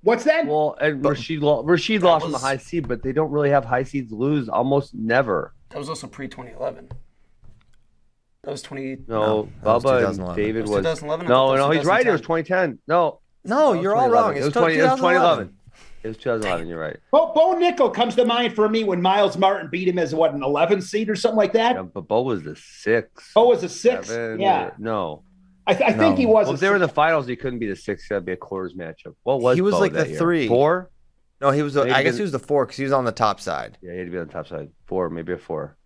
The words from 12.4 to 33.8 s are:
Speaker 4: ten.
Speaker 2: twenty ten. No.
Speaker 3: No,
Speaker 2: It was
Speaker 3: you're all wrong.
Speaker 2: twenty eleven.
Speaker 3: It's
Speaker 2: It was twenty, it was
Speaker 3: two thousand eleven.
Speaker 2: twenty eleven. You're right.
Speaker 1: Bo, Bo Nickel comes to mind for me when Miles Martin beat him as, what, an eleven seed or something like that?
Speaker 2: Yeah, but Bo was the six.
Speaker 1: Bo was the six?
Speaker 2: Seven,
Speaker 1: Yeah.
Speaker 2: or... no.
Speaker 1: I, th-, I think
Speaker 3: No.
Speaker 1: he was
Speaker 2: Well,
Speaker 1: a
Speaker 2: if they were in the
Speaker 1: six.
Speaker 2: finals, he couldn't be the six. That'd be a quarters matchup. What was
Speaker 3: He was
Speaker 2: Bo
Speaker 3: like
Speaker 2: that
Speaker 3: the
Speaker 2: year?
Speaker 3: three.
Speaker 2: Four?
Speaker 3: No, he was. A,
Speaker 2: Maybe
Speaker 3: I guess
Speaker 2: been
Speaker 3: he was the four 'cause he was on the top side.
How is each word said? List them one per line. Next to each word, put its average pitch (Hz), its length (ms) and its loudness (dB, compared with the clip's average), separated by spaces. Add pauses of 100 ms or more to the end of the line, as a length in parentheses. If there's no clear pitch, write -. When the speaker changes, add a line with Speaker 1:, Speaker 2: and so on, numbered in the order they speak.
Speaker 4:
ten. - 20 -12
Speaker 2:
twenty 180 260 0
ten. - 60 -14 (100)
No. 165 320 0 (240)
Speaker 3:
No, 247 280 2
Speaker 2:
It 180 40 2
was 170 60 -2
Speaker 3:
you're 196 120 0
all 247 160 4
wrong. 226 220 4
Speaker 2:
twenty 143 60 -4
eleven. - 0 -
Speaker 3:
It's 135 80 -2
Speaker 2:
It - 0 -
was 147 80 -2
twenty, 165 200 4
it 160 80 4
was - 60 6
Speaker 3:
two - 0 -
thousand 175 240 2
eleven. 175 240 4 (800)
Speaker 2:
twenty 110 320 -2
eleven. 82 200 -4
You're 82 120 -10
right. 78 160 -8 (160)
Speaker 1:
Bo, 320 220 4
Bo 339 240 4
Nickel 349 320 2
comes 233 260 0
to 247 80 4
mind 233 300 0
for 214 160 2
me 220 140 0
when 185 180 -2
Miles 190 340 2
Martin 190 340 2
beat 180 160 -4
him 180 120 0
as, 156 160 -2
what, 160 180 2
an 143 100 -6
eleven 160 380 2
seed 214 300 -4
or 214 40 0
something 220 220 0
like 202 160 2
that? 226 240 2
Speaker 2:
Yeah, 95 60 -8
but 92 260 -12
Bo 113 140 2
was 113 200 -2
the 78 140 -12
six. - 800 -4
Speaker 1:
Bo 233 140 6
was 214 120 4
the 180 80 -6
six? - 400 -2
Speaker 2:
Seven, 113 320 -6
Speaker 1:
Yeah. 165 280 0
Speaker 2:
or... - 100 -16
no. 101 460 -6 (420)
Speaker 1:
I, 196 80 2
th-, - 160 0
I - 20 2
think 220 220 4
Speaker 3:
No. - 20 0
Speaker 1:
he 254 100 0
was 220 200 6
Speaker 2:
Well, 135 60 -2
Speaker 1:
a - 20 -2
Speaker 2:
if 139 60 -6
they 190 100 2
were 202 60 4
in 190 40 2
the 165 80 2
Speaker 1:
six. - 60 -8
Speaker 2:
finals, 151 320 0
he 123 100 -6
couldn't 123 240 -8
be 113 80 -4
the 95 80 -6
six. - 320 -8
That'd 101 160 -4
be 90 80 -6
a 90 40 -6
quarters 92 380 -10
matchup. 82 400 -14 (100)
What 131 180 0
was 127 140 4
Speaker 3:
He 170 40 2
was 196 140 2
Speaker 2:
Bo 175 60 2
Speaker 3:
like 190 120 2
Speaker 2:
that 156 120 0
Speaker 3:
the 135 60 -6
Speaker 2:
year? 156 80 -8
Speaker 3:
three. 165 300 0
Speaker 2:
Four? 151 420 2 (520)
Speaker 3:
No, 139 80 4
he 147 120 0
was. 143 140 -2
A, 143 40 4
Speaker 2:
Maybe 127 120 2
Speaker 3:
I 135 100 4
guess 156 100 2
Speaker 2:
been - 60 -6
Speaker 3:
he 214 40 -4
was 180 100 -4
the 135 60 -4
four 139 280 0
'cause - 100 -16
he 135 80 -6
was 135 80 0
on 131 120 2
the 113 80 -2
top 107 280 0
side. 65 420 -8